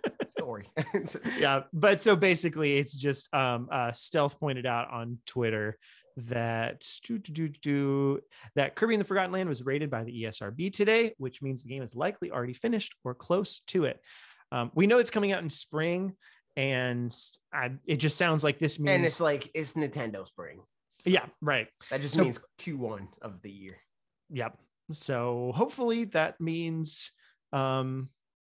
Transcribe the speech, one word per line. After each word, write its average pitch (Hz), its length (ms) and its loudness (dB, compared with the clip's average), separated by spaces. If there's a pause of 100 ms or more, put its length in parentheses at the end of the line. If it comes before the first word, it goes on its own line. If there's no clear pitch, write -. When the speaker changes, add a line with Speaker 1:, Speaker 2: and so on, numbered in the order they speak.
(140)
Speaker 1:
<laughs> - 160 -8
Speaker 2:
story. 113 480 -8
<laughs> 156 60 0 (520)
Speaker 1:
Yeah, 135 280 4 (100)
but 196 280 6
so 214 140 8
basically, 156 640 2
it's 143 160 0
just, 139 400 -2
um, 127 380 2
uh, 120 200 0
Stealth 143 480 0
pointed 127 280 -2
out 120 240 -2
on 117 340 -8
Twitter 110 540 0 (380)
that, 117 720 -4 (160)
do, 233 140 -6
do, 196 140 -10
do, 156 180 -4
do, 139 720 0 (340)
that 139 200 0
Kirby 226 180 2
and 208 80 2
the 190 40 0
Forgotten 190 260 0
Land 185 180 0
was 123 140 -4
rated 143 260 0
by 117 140 -4
the 120 180 -8
E 113 60 -4
S 110 140 -10
R 104 100 -6
B 160 180 -4
today, 220 480 2
which 131 240 -8
means 135 220 -6
the 127 60 -16
game 135 120 -8
is 120 140 -12
likely 175 360 -4
already 123 220 -4
finished 226 500 -2
or 123 120 -4
close - 520 -2
to 175 180 2
it. - 160 -4 (500)
Um, 123 240 -2
we 175 100 6
know 233 140 8
it's 240 100 2
coming 202 220 2
out 180 100 0
in 165 80 -6
spring, 175 680 -2 (400)
and 127 600 0 (360)
I, 131 260 -4 (100)
it 156 100 2
just 143 200 2
sounds 160 260 4
like 147 160 2
this 156 200 0
means 147 140 4
Speaker 2:
And 175 120 6
it's 160 140 0
like, 147 360 0
it's 156 180 -4
Nintendo 117 540 -4
spring. 85 340 -16 (280)
So - 200 -4
Speaker 1:
Yeah, 185 160 4 (160)
right. 135 260 2 (220)
Speaker 2:
that 139 120 -2
just 135 120 -2
Speaker 1:
So 165 80 6
Speaker 2:
means 127 180 2 (200)
Q 156 180 -8
one 107 320 -8 (140)
of 98 180 -12
the 101 100 -14
year. 95 280 -18 (500)
Speaker 1:
Yep. 120 280 -6 (340)
So 123 640 -2
hopefully 233 500 0
that 160 340 0
means, 165 720 -4 (400)
um, 131 580 0 (380)